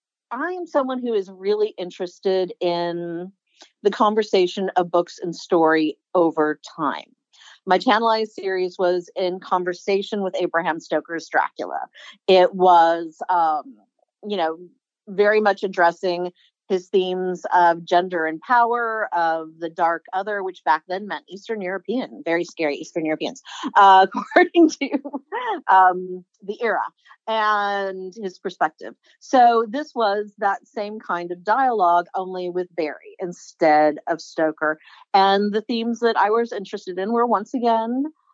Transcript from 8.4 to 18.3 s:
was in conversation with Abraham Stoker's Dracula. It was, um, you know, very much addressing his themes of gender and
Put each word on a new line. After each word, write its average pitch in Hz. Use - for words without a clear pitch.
was 180
in 185
conversation 196
with 185
Abraham 170
Stoker's 160
Dracula. -
It 185
was, 170
um, 156
you 208
know, 165
very 208
much 202
addressing 180
his 185
themes 185
of 170
gender 175
and 160